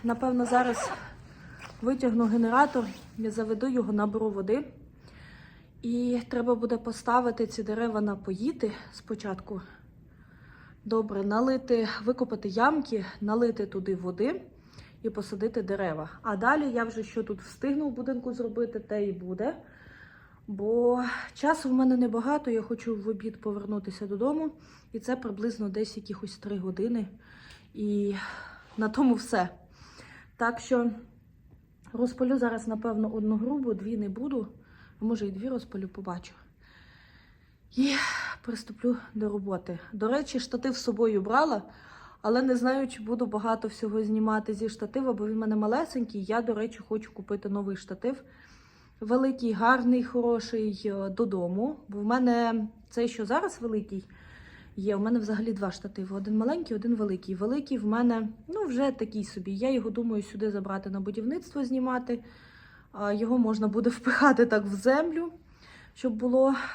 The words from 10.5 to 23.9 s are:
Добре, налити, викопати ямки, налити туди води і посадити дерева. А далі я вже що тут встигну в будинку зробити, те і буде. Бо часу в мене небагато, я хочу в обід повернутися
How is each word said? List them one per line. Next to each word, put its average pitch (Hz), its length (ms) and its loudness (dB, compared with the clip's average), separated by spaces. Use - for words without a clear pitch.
Добре, 214 380 0
налити, 240 640 2
викопати 220 460 0
ямки, 226 560 2
налити 226 440 2
туди 190 300 -2
води 180 460 -2
і 226 60 0
посадити 214 520 -4
дерева. 180 480 -2
А 208 160 -2
далі 269 340 2
я 233 120 0
вже 220 200 -6
що 220 200 -4
тут 208 180 -6
встигну 285 460 -2
в 262 40 -2
будинку 247 420 -4
зробити, 233 460 -2
те 208 280 -2
і 190 40 -2
буде. 185 460 -4
Бо 233 560 2
часу 302 360 2
в 254 40 4
мене 254 240 6
небагато, 233 540 2
я 226 100 2
хочу 233 340 -4
в 202 120 -6
обід 214 340 -6
повернутися 202 680 -6